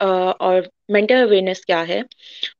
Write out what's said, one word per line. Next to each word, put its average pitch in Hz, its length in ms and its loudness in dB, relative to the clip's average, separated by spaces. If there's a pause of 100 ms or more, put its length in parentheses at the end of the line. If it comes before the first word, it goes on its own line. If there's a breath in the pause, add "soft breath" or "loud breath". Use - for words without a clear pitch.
अ, 196 60 0 (340)
और 185 300 0 (200)
mental 214 320 2
awareness 190 420 0
क्या 175 140 -2
है, 175 260 -6 (560 loud breath)